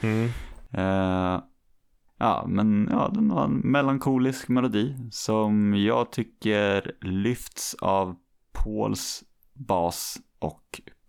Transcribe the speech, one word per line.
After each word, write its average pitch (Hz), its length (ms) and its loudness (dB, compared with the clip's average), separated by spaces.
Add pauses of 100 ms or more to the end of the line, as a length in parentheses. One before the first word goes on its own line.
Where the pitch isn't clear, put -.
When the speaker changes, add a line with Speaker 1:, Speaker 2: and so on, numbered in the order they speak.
Speaker 1:
Mm. 110 240 0 (480)
Speaker 2:
Eh, 92 680 0 (800)
ja, 101 300 0
men 104 420 2
ja, - 240 2
den 214 160 2
har 160 140 0
en 151 120 0
melankolisk 135 920 0
melodi 123 480 2 (140)
som 107 640 2
jag 113 380 2
tycker 104 880 0
lyfts 98 760 -4
av 92 420 0 (360)
Pauls 107 720 -2 (300)
bas 90 640 -2 (200)
och - 420 -10 (280)